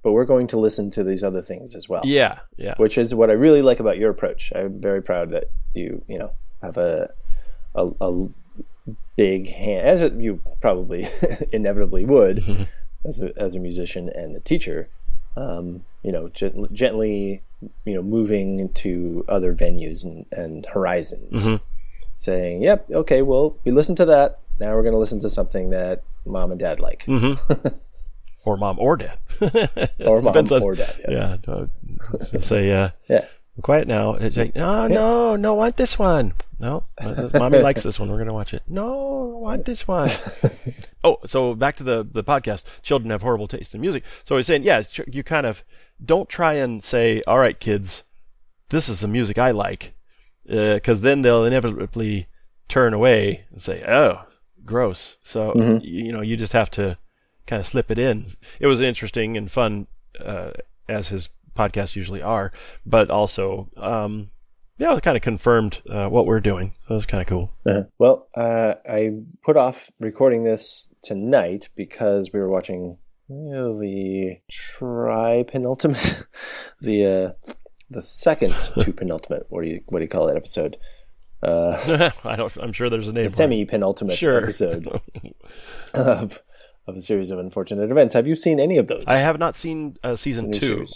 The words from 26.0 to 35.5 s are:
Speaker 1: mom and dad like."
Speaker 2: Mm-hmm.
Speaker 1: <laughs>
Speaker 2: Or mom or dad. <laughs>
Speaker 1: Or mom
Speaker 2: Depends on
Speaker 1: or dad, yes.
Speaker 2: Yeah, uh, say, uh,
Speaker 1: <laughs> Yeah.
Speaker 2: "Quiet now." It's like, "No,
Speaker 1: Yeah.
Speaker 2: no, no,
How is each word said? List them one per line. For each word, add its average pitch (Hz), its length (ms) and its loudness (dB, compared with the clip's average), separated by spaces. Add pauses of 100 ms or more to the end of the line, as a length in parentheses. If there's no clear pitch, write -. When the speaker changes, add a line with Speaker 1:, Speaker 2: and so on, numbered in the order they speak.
Speaker 1:
mom 92 240 2
and 90 80 -4
dad 85 200 -2
like." - 260 4
Speaker 2:
Mm-hmm. 135 680 2
Speaker 1:
<laughs> - 40 -6 (680)
Speaker 2:
Or 104 120 0
mom 98 200 -2
or 135 200 2
dad. - 200 -6 (220)
<laughs> - 0 - (640)
Speaker 1:
Or 113 160 6
mom 120 120 4
Speaker 2:
Depends - 180 4
on 131 120 4
Speaker 1:
or 98 120 0
dad, - 200 0 (120)
yes. 104 400 0
Speaker 2:
Yeah, - 60 -4
uh, - 880 -2
say, 101 300 2
uh, 95 180 2 (100)
Speaker 1:
<laughs> - 100 -10
Yeah. 117 160 4 (380)
Speaker 2:
"Quiet 151 240 2
now." 107 280 2
It's 107 220 2
like, 113 180 0
"No, 202 300 2
Speaker 1:
Yeah. 226 80 4
Speaker 2:
no, 226 440 4
no, 214 180 2